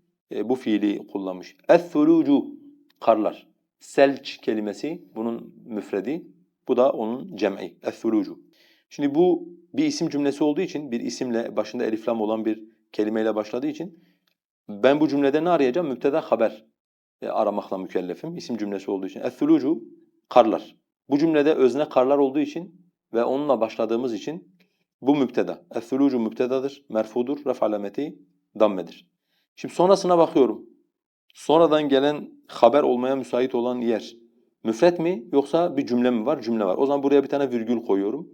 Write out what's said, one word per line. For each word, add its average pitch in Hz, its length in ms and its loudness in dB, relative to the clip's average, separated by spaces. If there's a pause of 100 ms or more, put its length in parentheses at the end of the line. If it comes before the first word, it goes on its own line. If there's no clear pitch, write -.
(320)
e, 107 180 -4
bu 131 60 0
fiili 104 520 0
kullanmış. 92 480 -10 (140)
اَثُّلُوجُ 156 840 4 (440)
karlar. 107 480 2 (320)
Selç - 580 2
kelimesi 110 680 -6 (100)
bunun 117 400 -8 (100)
müfredi. 110 640 -6 (400)
Bu 123 100 0
da 127 140 4
onun 113 440 -6
cem'i. 98 480 -4
اَثُّلُوجُ. - 540 -2 (520)
Şimdi 143 260 -4
bu 175 340 2 (240)
bir 147 120 0
isim 151 240 -2
cümlesi 143 340 -2
olduğu 151 180 2
için, 151 300 -8
bir 117 80 -4
isimle, 117 560 -4
başında 113 300 -4
elif 110 220 -4
lam 113 140 -2
olan 110 240 -2
bir 110 180 -2 (280)
kelimeyle 110 440 0
başladığı 120 320 -4
için 165 360 -10 (640)
ben 127 300 2
bu 156 80 4
cümlede 143 360 2
ne 175 60 0
arayacağım? 170 380 2
Müpteda 139 340 -2
haber, 117 440 -2 (560)
e, 120 60 -10
aramakla 101 500 -2
mükellefim. 92 600 -8
İsim 127 200 -8
cümlesi 101 340 -8
olduğu 95 160 -4
için. 92 120 -14
اَثُّلُوجُ 143 640 0 (460)
karlar. 110 460 2 (340)
Bu 143 80 0
cümlede 151 360 2
özne 135 360 2
karlar 135 280 2
olduğu 139 220 2
için 165 520 -8 (220)
ve 117 100 0
onunla 131 380 0
başladığımız 117 520 -2
için 143 420 -10 (460)
bu 139 140 2
müpteda. 104 460 -2 (100)
اَثُّلُوجُ 131 460 0
müptedadır, 127 720 -4
merfudur, 139 560 -4
ref 127 180 -4
alameti 107 560 -4 (400)
dammedir. 98 480 -2 (480)
Şimdi - 180 -12
sonrasına 180 440 4
bakıyorum. 156 480 2 (680)
Sonradan 151 560 2
gelen 139 400 0 (180)
haber 135 360 6
olmaya 127 320 0
müsait 127 400 -2
olan 123 260 -2
yer 113 340 -2 (480)
müfret 170 360 2
mi 180 320 -4
yoksa 139 460 0
bir 139 80 0
cümle 123 260 2
mi 110 140 -2
var? 151 160 -2
Cümle 113 240 -2
var. 90 120 0
O 139 80 2
zaman 139 180 0
buraya 139 200 4
bir 139 60 -10
tane 139 220 -2
virgül 113 340 -4
koyuyorum. 101 480 -2